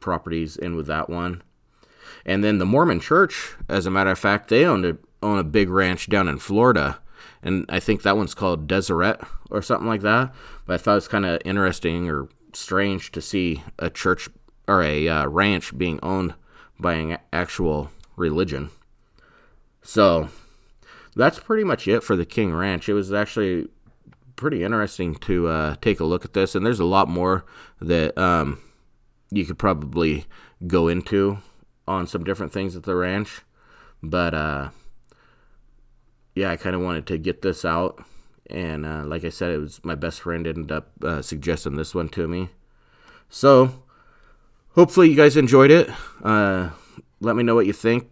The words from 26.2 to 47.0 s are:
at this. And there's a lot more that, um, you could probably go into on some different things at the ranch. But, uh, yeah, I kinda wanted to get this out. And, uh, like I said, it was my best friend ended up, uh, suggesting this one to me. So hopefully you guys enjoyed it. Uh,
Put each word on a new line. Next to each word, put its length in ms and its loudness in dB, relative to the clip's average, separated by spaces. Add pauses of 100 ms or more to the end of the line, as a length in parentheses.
at 80 -16
this. 220 0
And 100 -2
there's 160 0
a 40 0
lot 240 2
more 360 0 (380)
that, 340 0
um, 420 0 (760)
you 140 -2
could 120 -8
probably 680 0 (400)
go 220 4
into 500 0 (480)
on 220 -4
some 160 -6
different 280 -6
things 220 -6
at 80 -14
the 140 -2
ranch. 460 -4 (600)
But, 320 -2
uh, 360 -4 (1600)
yeah, 160 -2
I 60 -4
kinda 240 -4
wanted 260 -4
to 100 -4
get 260 -6
this 220 -4
out. 400 -2 (440)
And, 360 -8
uh, 200 -8
like 200 -8
I 40 -6
said, 240 -6
it 60 -2
was 260 -10
my 100 -6
best 280 -8
friend 260 -6
ended 240 -8
up, 180 -8 (140)
uh, 180 -4
suggesting 540 -6
this 180 -6
one 140 -4
to 180 -6
me. 240 -6 (800)
So 560 6 (840)
hopefully 380 8
you 60 4
guys 220 8
enjoyed 340 8
it. 180 8 (360)
Uh, 460 2 (500)